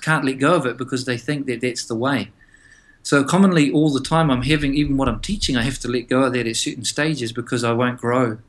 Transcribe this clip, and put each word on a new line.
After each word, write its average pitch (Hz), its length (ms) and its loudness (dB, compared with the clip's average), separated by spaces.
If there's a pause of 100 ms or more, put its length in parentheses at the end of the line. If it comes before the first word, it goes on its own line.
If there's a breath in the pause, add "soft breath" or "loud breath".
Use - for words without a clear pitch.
can't 156 220 0
let 131 160 -2
go 143 140 4
of 160 120 2
it 120 120 -4
because 127 260 -6
they 120 140 -4
think 139 300 -6
that 120 120 -4
that's 123 240 -4
the 117 120 -6
way. 120 340 -2 (760 soft breath)
So 143 200 2
commonly 170 460 4
all 151 240 2
the 131 80 0
time 160 300 2
I'm 123 100 0
having, 143 320 0
even 143 240 0
what 135 100 0
I'm 117 120 0
teaching, - 360 -4
I 120 60 2
have 135 180 -2
to - 80 -8
let 120 200 -4
go 127 160 2
of 127 100 2
that 120 140 -2
at 113 80 -4
certain 127 300 -4
stages 147 460 -2
because - 320 -4
I 117 80 2
won't 123 280 0
grow 120 500 0